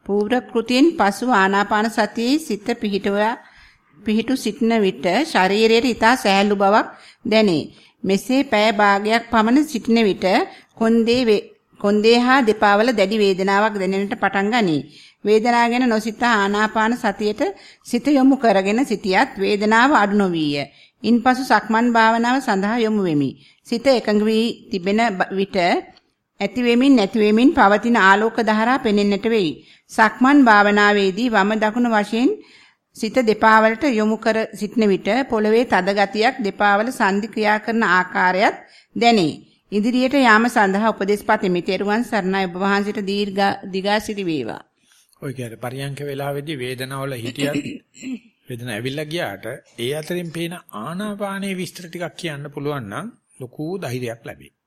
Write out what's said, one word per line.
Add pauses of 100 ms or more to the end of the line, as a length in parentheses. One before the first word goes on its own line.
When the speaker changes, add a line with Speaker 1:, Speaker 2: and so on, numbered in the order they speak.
Speaker 1:
පූර්ව
කෘතියෙන්
පසු
ආනාපාන
සතියේ
සිත
පිහිටුවා, (680)
පිහිටු
සිටින
විට (160)
ශරීරයේ
ඉතා
සැහැල්ලු
බවක් (380)
දැනේ. (380)
මෙසේ
පැය
භාගයක්
පමණ
සිටින
විට (460)
කොන්දේ
වේ-, (340)
කොන්දේ
හා
දෙපා
වල
දැඩි
වේදනාවක්
දැනෙන්නට
පටන්
ගනී. (340)
වේදනාව
ගැන
නොසිතා
ආනාපාන
සතියට (380)
සිත
යොමු
කරගෙන
සිටියත්
වේදනාව
අඩු
නොවිය. (460)
ඉන්පසු
සක්මන්
භාවනාව
සඳහා
යොමු
වෙමි. (360)
සිත
එකඟ
වී (200)
තිබෙන
බ-,
විට (840)
ඇති
වෙමින්
නැති
වෙමින්
පවතින
ආලෝක
ධාරා
පෙනෙන්නට
වෙයි. (400)
සක්මන්
භාවනාවේදී
වම
දකුණ
වශයෙන් (640)
සිත
දෙපා
වලට
යොමු
කර (120)
සිටින
විට (160)
පොළවේ
තද
ගතියක්,
දෙපා
වල
සන්ධි
ක්‍රියා
කරන
ආකාරයත් (400)
දැනේ. (400)
ඉදිරියට
යාම
සඳහා
උපදෙස්
පතමි.
තෙරුවන්
සරණයි.
ඔබ
වහන්සේට
දීර්ඝ, (240)
දිගාසිරි
වේවා. (540)
Speaker 2:
ඔය
කියන්නේ
පරියන්ක
වෙලාවේදී
වේදනාවල
හිටියත් (500)
<coughs>
වේදනාව
ඇවිල්ලා
ගියාට (300)
ඒ
අතරින්
පේන (180)
ආනාපානයේ
විස්තර
ටිකක්
කියන්න
පුළුවන්
නම් (280)
ලොකු (140)
ධෛර්යයක්
ලැබේ. (120)